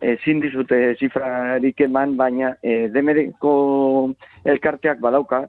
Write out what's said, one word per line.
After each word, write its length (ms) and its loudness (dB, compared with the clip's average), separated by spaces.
ezin 400 0
dizute 560 0
zifrarik 880 -2
eman, 320 0
baina, 440 0
e, 280 0
Demereko 640 0
elkarteak 560 0
badauka 500 0